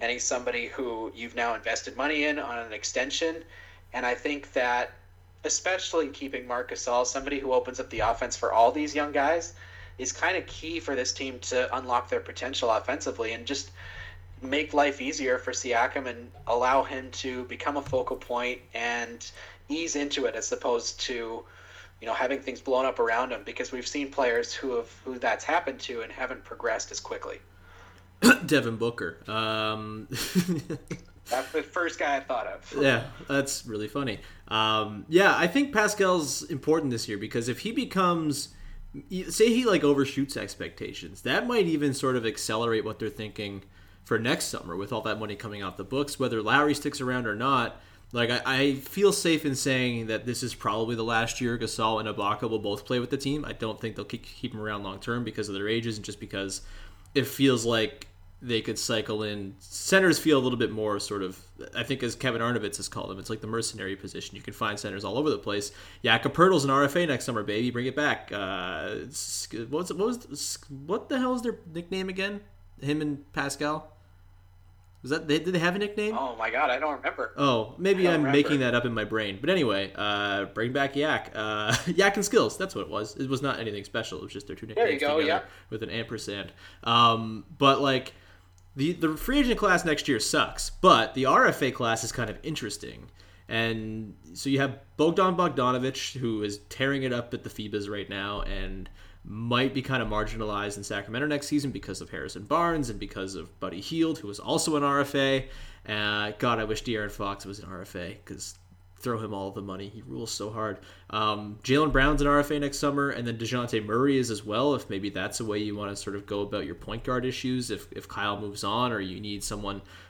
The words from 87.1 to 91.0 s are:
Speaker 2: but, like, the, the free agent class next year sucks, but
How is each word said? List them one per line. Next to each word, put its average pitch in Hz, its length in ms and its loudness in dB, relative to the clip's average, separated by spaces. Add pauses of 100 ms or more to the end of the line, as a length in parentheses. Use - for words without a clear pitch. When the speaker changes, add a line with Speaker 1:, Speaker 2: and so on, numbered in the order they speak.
Speaker 2:
but, 135 220 8
like, 135 340 2 (600)
the, 147 180 0
the 165 240 0
free 269 240 2
agent 240 180 4
class 175 260 4
next 151 240 0
year 123 120 4
sucks, - 500 0
but 127 440 6